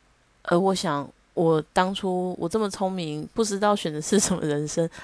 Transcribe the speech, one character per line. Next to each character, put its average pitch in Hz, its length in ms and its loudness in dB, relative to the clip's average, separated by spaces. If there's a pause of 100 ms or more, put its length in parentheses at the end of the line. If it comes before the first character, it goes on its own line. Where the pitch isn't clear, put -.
(440)
而 175 140 2
我 190 160 2
想， 147 320 -2 (280)
我 165 280 2 (120)
当 190 200 2
初 185 460 -2
我 170 80 -2
这 220 100 -2
么 208 120 0
聪 190 200 -4
明， 160 440 -6
不 226 100 0
知 196 160 -2
道 208 160 4
选 175 160 -4
的 151 100 -6
是 - 160 2
什 196 160 2
么 - 100 -2
人 147 220 0
生， 165 240 0 (140)